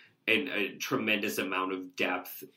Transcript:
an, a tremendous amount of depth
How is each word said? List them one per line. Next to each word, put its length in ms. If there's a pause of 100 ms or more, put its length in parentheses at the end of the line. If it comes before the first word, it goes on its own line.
(280)
an, 220
a 260
tremendous 640
amount 360
of 220
depth 480 (140)